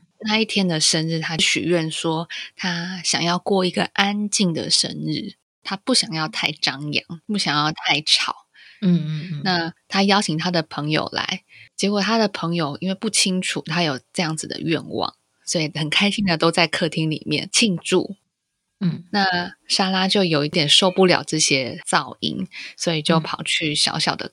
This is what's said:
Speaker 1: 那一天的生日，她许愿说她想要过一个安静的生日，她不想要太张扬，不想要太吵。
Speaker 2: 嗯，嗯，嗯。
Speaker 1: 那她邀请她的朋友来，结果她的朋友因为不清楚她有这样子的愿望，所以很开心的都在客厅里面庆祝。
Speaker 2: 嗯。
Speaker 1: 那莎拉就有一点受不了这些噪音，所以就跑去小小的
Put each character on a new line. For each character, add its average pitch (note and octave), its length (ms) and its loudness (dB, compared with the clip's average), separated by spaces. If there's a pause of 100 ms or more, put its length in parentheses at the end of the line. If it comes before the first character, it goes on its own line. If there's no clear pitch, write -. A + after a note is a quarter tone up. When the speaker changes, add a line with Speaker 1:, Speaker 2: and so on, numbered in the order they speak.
(220)
Speaker 1:
那 A3 180 2
一 A3 60 2
天 G3 220 0
的 D#3+ 120 0
生 D#3+ 280 2
日， E3 120 -2
她 D#3+ 180 -4
许 - 220 2
愿 D#3+ 320 2
说 D#3+ 360 -2 (280)
她 F3 480 -6
想 - 180 0
要 E3+ 160 2
过 F#3 280 2
一 F3+ 40 0
个 G3+ 140 0 (100)
安 G#3 360 0
静 F#3+ 220 2
的 D3 180 -4
生 - 220 0
日， D3+ 440 -6 (260)
她 - 160 -8
不 - 160 0
想 - 180 0
要 D#3+ 160 -2
太 - 240 -2
张 D3 400 -4
扬， - 120 -2 (240)
不 G#3+ 100 -2
想 D3+ 180 0
要 D3+ 160 2
太 D3+ 300 0
吵。 - 460 0 (340)
Speaker 2:
嗯， F3 240 4
嗯， D#3 280 -6
嗯。 D3 100 -8
Speaker 1:
那 F3 300 0 (140)
她 G3 160 0
邀 G3 160 4
请 E3+ 160 0
她 E3 140 -2
的 E3 140 2
朋 D3+ 260 -6
友 D#3 220 0
来， - 320 -4 (320)
结 G3 160 0
果 G#3 100 2
她 G#3+ 160 2
的 A3 100 4
朋 E3+ 280 -4
友 D3 260 -2
因 F#3 80 -2
为 F#3+ 60 -2
不 A3 160 -4
清 F#3 280 0
楚 - 220 -4
她 E3+ 220 -2
有 C#3 160 0 (120)
这 F#3+ 120 -2
样 D#3+ 120 -2
子 D3+ 120 -6
的 - 120 -8
愿 D3+ 300 -2
望， G2 240 -4 (320)
所 F3 160 -2
以 D3+ 140 -4
很 D#3 120 -4
开 G3+ 220 2
心 G3+ 160 0
的 F3 100 2
都 E3 160 4
在 E3+ 140 2
客 D#3+ 240 0
厅 D#3+ 220 0
里 D3+ 160 -4
面 D3 240 -2
庆 G3 260 2
祝。 - 380 0 (640)
Speaker 2:
嗯。 E3+ 320 -2
Speaker 1:
那 F#3 400 0 (160)
莎 F#3+ 220 0
拉 F#3+ 180 2
就 G3 160 4
有 D#3 220 2
一 D3+ 40 -2
点 D3+ 180 2
受 F#3 240 6
不 F#3+ 140 6
了 E3+ 200 6
这 D#3 140 -2
些 C3+ 480 0
噪 D3 320 0
音， - 280 -4 (280)
所 - 180 -2
以 D#3 80 -2
就 E3 180 4
跑 - 240 -4
去 D#3 300 -2
小 - 240 0
小 D#3 180 0
的 - 180 -8